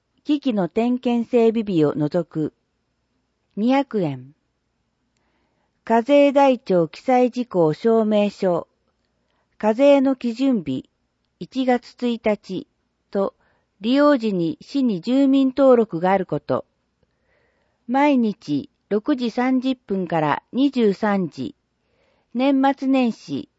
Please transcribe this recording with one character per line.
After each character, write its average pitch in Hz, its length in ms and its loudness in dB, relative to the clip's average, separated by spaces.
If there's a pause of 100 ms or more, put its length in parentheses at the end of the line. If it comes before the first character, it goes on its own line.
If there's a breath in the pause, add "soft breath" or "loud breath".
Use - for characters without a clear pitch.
(240)
機 294 160 -2
器 262 140 -2
の 202 160 -2
点 247 300 -2
検 240 280 -2
整 226 220 2
備 226 140 -2
日 185 220 0
を 143 100 0
除 156 340 -4
く。 156 240 -6 (1000)
二 233 180 0
百 269 280 -2
円。 139 340 -8 (1500)
課 233 200 0
税 285 280 6
台 269 280 2
帳 175 280 0
記 - 140 -20
載 254 300 2
事 247 160 -8
項 160 260 2
証 226 320 0
明 208 240 0
書。 180 380 -4 (920)
課 214 160 0
税 277 280 4
の 269 140 0
基 240 200 -6
準 247 280 0
日、 131 240 -8 (520)
一 254 260 -8
月 247 300 -2 (120)
一 233 160 -4
日 202 440 -6 (420)
と、 196 240 -4 (480)
利 233 140 -2
用 294 220 4
時 220 160 -4
に 170 280 -4
市 277 220 -6
に 202 180 -2
住 262 240 0
民 269 220 2
登 262 280 4
録 208 240 -2
が 185 120 0
あ 196 60 2
る 190 100 -4
こ 147 120 -6
と。 - 260 -6 (1200)
毎 277 320 2
日、 185 500 -4 (200)
六 214 260 -2
時 240 160 -4
三 254 300 0
十 262 140 -4
分 190 300 -6
か 165 160 -2
ら 151 300 -2
二 269 180 0
十 226 240 2
三 202 360 -2
時。 - 260 -10 (800)
年 269 260 0
末 277 260 -2
年 262 240 0
始、 - 480 -10